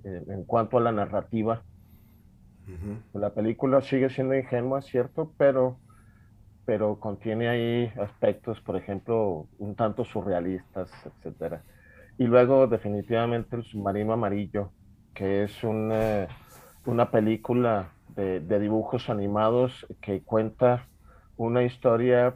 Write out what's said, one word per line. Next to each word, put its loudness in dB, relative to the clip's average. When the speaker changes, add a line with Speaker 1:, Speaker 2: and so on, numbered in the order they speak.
Speaker 1:
en, -10
en -8
cuanto 0
a 6
la 2
narrativa. -2
Speaker 2:
Ujú. -12
Speaker 1:
La -2
película 2
sigue 0
siendo -2
ingenua, -2
cierto, -4
pero, 2
pero 0
contiene -4
ahí 0
aspectos, -2
por -6
ejemplo, -2
un -10
tanto -2
surrealistas, -4
etcétera. -12
Y 2
luego, 8
definitivamente, -2
El -6
submarino -2
amarillo, -2
que 0
es -10
un, -2
eh, 0
una 2
película 0
de, -4
de 0
dibujos -2
animados 0
que -4
cuenta 2
una 0
historia, 2